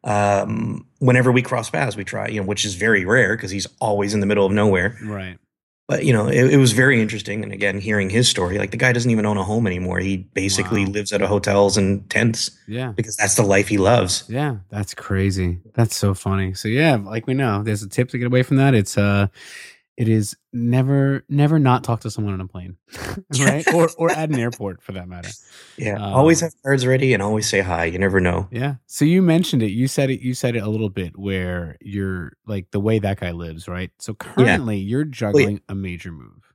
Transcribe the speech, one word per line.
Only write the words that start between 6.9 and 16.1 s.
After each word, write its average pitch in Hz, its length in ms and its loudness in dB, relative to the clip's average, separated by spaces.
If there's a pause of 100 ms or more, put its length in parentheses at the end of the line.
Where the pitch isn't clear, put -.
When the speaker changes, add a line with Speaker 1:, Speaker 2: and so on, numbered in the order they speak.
Speaker 1:
interesting. 107 440 -4
And 104 100 -10
again, 98 260 -4
hearing 101 300 -2
his 120 180 2
story, 92 300 0
like, 101 140 -4
the 113 60 -8
guy 127 140 2
doesn't 123 200 0
even 110 120 2
own 104 140 0
a 95 60 -2
home 107 240 0
anymore. 90 320 -2
He 95 180 -2
basically 95 680 -2
Speaker 2:
Wow. 98 100 -2
Speaker 1:
lives 104 200 -6
out 95 80 0
of 95 80 0
hotels 101 480 2
and 98 320 0
tents 107 400 0 (180)
Speaker 2:
Yeah. 120 260 -6
Speaker 1:
because 113 240 -6
that's 101 180 0
the 117 80 2
life 101 240 4
he 104 100 0
loves. 95 500 2
Speaker 2:
Yeah, 131 280 -4 (160)
that's 101 240 -8
crazy. 92 640 -2 (160)
That's 113 200 0
so 98 200 0